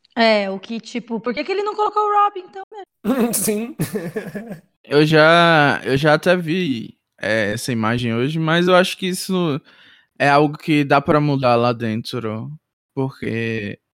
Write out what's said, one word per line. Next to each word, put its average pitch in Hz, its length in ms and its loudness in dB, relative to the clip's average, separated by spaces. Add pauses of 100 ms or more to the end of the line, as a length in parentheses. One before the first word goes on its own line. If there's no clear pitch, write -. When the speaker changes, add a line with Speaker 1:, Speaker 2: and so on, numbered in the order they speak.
(160)
Speaker 1:
É, 220 340 0
o 196 100 -8
que, 226 200 -12
tipo, 226 400 -10
por 247 160 -6
que 302 80 -6
que 359 80 -8
ele 392 100 -4
não 403 140 -6
colocou 415 260 -2
o 415 100 0 (120)
Rob, 403 160 -2
então, 370 240 -16 (100)
né? 262 560 -4
Speaker 2:
<laughs> 214 40 -4
Sim. 220 440 -4
<laughs> 196 1040 -10
Speaker 3:
Eu 151 220 4
já, 156 760 4
eu 123 140 0
já 151 160 4
até 175 240 2
vi, 160 580 -4 (240)
é, 107 340 0
essa 117 180 -6
imagem 117 420 -2
hoje, 135 260 -2
mas 165 280 2
eu 180 80 4
acho 185 220 2
que 190 100 -6
isso 180 520 -2 (580)
é 135 120 2
algo 147 280 4
que 147 260 0
dá 143 180 4
pra 151 180 2
mudar 135 360 2
lá 120 180 2
dentro, 113 800 -6 (420)
porque 113 840 -6 (160)